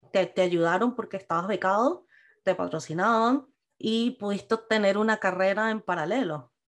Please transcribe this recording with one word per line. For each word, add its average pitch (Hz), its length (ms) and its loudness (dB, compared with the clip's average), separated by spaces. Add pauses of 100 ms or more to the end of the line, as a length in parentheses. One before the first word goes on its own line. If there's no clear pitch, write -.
(120)
te, 185 160 2
te - 160 -2
ayudaron 175 520 2
porque 208 220 -8
estabas 175 300 -4
becado, 214 600 0 (360)
te 185 120 0
patrocinaban 220 920 0 (300)
y 226 420 0
pudiste 202 380 -2 (120)
tener 202 300 2
una 214 200 2
carrera 196 520 0
en 214 100 -6
paralelo. 175 720 -4 (200)